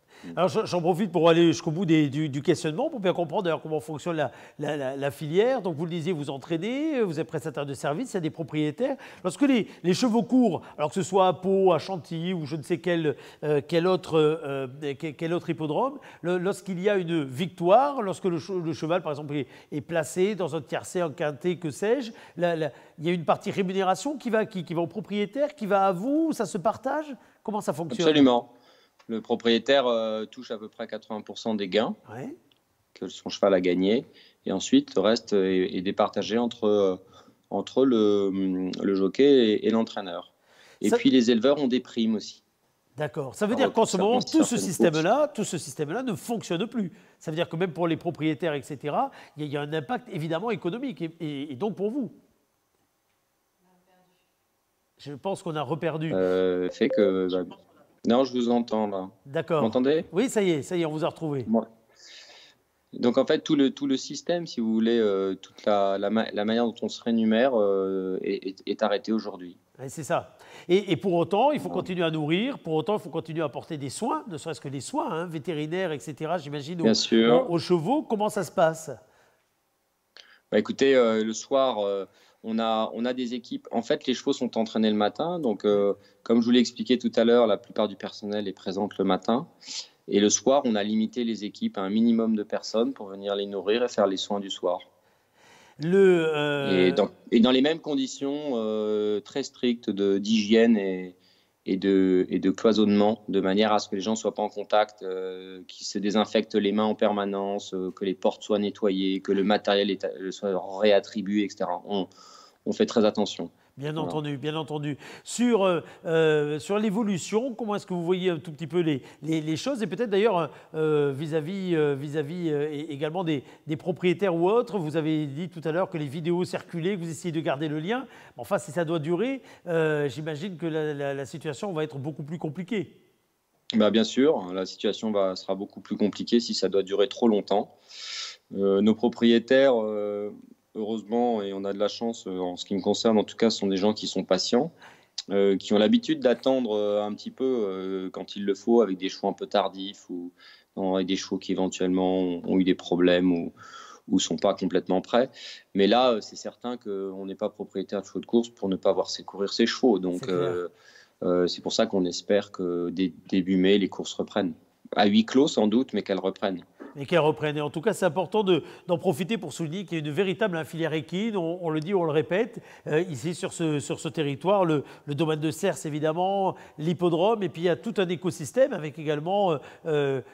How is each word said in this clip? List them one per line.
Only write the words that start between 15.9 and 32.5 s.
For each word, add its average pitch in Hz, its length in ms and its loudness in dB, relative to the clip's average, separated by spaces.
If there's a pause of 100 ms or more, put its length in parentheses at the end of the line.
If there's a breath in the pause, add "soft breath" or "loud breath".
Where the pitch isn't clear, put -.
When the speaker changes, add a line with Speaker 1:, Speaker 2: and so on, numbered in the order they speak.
Speaker 1:
le, 180 140 0
lorsqu'il 175 440 -4
y 196 80 0
a 208 80 2
une 165 260 0
victoire, 185 800 2
lorsque 190 220 -4
le 170 160 -2
che-, 185 200 -6
le 160 120 -4
cheval, 165 300 -2
par 160 100 -4
exemple, 147 240 -6
est, 139 100 -4 (240 loud breath)
est 151 120 -6
placé 180 520 -2
dans 165 220 -4
un 156 40 -6
tiercé, 156 400 -6
un 160 120 -2
quintet, 151 460 -4
que 156 120 -6
sais-je, 226 400 -2 (260 loud breath)
la, 170 200 0
la, 156 160 -4 (260 loud breath)
il 151 80 -6
y - 20 -2
a 175 40 2
une 175 120 -2
partie - 280 0
rémunération 190 680 0
qui 226 120 -8
va, 214 160 2
qui, 175 180 -8
qui 170 100 -8
va 165 60 -2
au 170 80 -2
propriétaire, 208 640 -4
qui 214 120 -8
va 196 200 4
à 196 60 2
vous, 285 400 0
ça 220 120 -4
se 202 140 -6
partage ? 269 480 -2 (380 soft breath)
Comment 208 160 -6
ça 190 120 -4
fonctionne ? 165 360 -2
Speaker 2:
Absolument. 135 440 6 (560 soft breath)
Le 113 140 -4
propriétaire, 117 640 2
euh, 110 400 0
touche 123 240 -14
à 113 80 -8
peu 107 100 -14
près 113 180 -12
quatre-vingts 107 360 -10
pour - 160 -14
cent 113 160 -2
des 101 140 -4
gains 113 280 0 (140)
Speaker 1:
Ouais. 151 260 -12 (580)